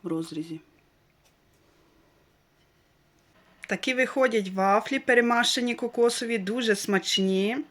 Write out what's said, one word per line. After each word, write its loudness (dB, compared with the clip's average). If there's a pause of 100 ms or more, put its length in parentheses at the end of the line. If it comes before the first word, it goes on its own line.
в -8
розрізі. -6 (3000)
Такі -2
виходять 2
вафлі, 2
перемащені 2
кокосові, 0
дуже 0
смачні. 0 (120)